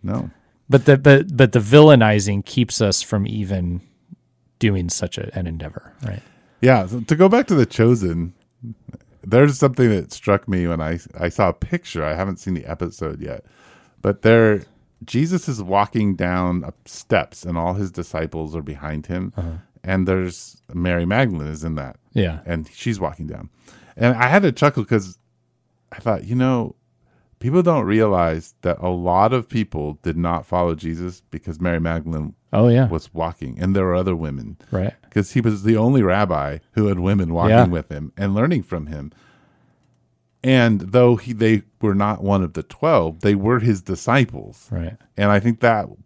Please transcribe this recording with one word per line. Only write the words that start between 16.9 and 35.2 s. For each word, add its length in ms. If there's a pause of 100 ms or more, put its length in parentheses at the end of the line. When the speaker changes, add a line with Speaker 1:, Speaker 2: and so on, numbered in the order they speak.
Speaker 1:
and 140
all 160
his 180
disciples 640
are 60
behind 460
him. 280
Speaker 2:
Uh-huh. 140 (340)
Speaker 1:
And 240
there's, 540 (120)
Mary 320
Magdalene 420
is 160
in 120
that 220 (220)
Speaker 2:
Yeah. 260
Speaker 1:
And 280
she's 260
walking 280
down. 220 (480)
And 180
I 120
had 160
to 80
chuckle 340
'cause 320 (760)
I 80
thought, 260
you 100
know, 400 (640)
people 240
don't 220
realize 760
that 180
a 100
lot 440
of 160
people 540
did 140
not 280
follow 300
Jesus 460 (100)
because 300
Mary 180
Magdalene 560 (160)
Speaker 2:
Oh, 160
yeah. 200
Speaker 1:
was 260
walking, 460
and 160
there 100
were 100
other 200
women. 420 (140)
Speaker 2:
Right. 220 (160)
Speaker 1:
'Cause 220